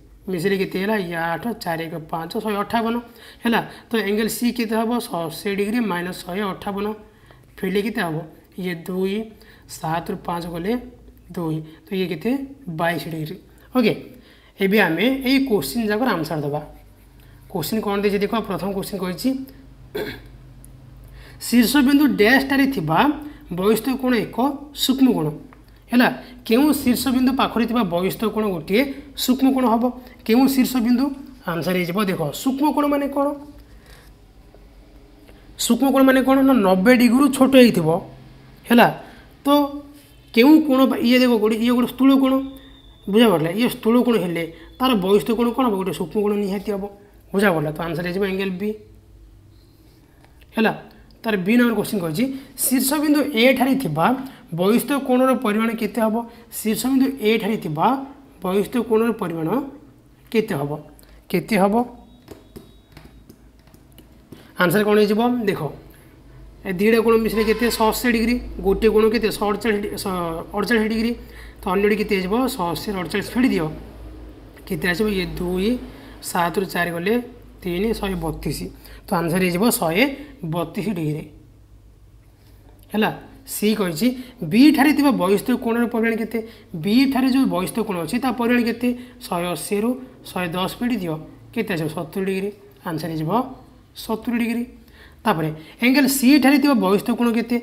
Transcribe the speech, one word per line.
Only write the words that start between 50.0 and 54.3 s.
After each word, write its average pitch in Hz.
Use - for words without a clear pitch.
ହେଲା, 214
ତାର 220
ବି 185
number 240
question 202
କହିଛି, 170
ଶୀର୍ଷବିନ୍ଦୁ 294
ଏ 240
ଠାରେ 262
ଥିବା 160